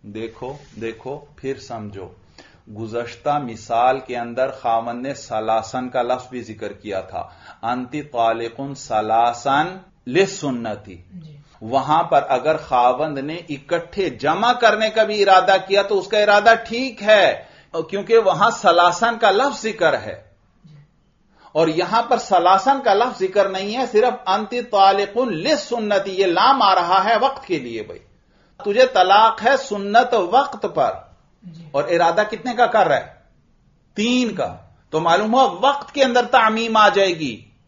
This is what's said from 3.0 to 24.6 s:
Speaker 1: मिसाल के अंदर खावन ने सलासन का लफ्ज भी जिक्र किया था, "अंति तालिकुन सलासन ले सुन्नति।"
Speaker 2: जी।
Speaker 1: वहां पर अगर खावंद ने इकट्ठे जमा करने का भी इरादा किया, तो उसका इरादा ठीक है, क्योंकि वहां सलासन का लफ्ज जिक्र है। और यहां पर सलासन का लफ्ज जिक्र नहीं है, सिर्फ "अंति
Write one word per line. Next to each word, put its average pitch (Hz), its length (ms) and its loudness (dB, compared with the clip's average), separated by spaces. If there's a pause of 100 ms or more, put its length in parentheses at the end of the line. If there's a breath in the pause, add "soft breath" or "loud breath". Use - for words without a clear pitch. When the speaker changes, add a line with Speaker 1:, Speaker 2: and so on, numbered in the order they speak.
Speaker 1:
मिसाल 120 720 -2
के 123 60 -8
अंदर 120 320 -4
खावन 120 500 -4
ने 135 180 -8
सलासन 110 760 -4
का 123 140 -2
लफ्ज 123 300 -4
भी 123 80 -10
जिक्र 107 280 -12
किया 98 340 -10
था, 85 340 -12 (280 loud breath)
"अंति 127 380 -6
तालिकुन 117 720 -2
सलासन 120 1040 -2 (280)
ले 175 180 2
सुन्नति।" 110 800 -10 (100)
Speaker 2:
जी। - 300 -20 (180)
Speaker 1:
वहां 135 420 0
पर 160 180 2
अगर 147 340 -2
खावंद 135 600 0
ने 160 320 -10
इकट्ठे 165 600 -6
जमा 160 420 -2
करने 220 380 2
का 220 140 2
भी 208 100 -2
इरादा 190 420 4
किया, 190 260 0
तो 214 120 -2
उसका 196 240 -2
इरादा 208 360 6
ठीक 226 480 -6
है, 202 560 2 (180)
क्योंकि 196 420 0
वहां 196 320 2
सलासन 180 680 2
का 220 140 2
लफ्ज 233 320 -2
जिक्र 175 320 0
है। 101 420 -12 (1160 soft breath)
और 160 160 2
यहां 175 320 0
पर 180 160 0
सलासन 190 600 2
का 214 140 2
लफ्ज 233 240 0
जिक्र 190 320 0
नहीं 196 220 -6
है, 247 140 -4
सिर्फ 220 420 0
"अंति 214 340 -2